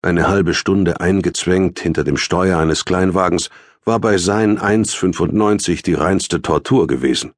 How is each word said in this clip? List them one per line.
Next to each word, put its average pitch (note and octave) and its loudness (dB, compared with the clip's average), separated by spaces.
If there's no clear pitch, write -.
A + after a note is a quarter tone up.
Eine E2+ 2
halbe F2+ 0
Stunde F#2+ 0
eingezwängt F2+ 0
hinter D#2+ -2
dem C#2+ 0
Steuer F2+ 0
eines D#2+ 0
Kleinwagens F2+ 0
war A2+ 0
bei G#2 2
seinen G#2 2
eins G#2 0
fünfundneunzig F#2+ 0
die F2+ 0
reinste F2 -2
Tortur E2 0
gewesen. B1+ -2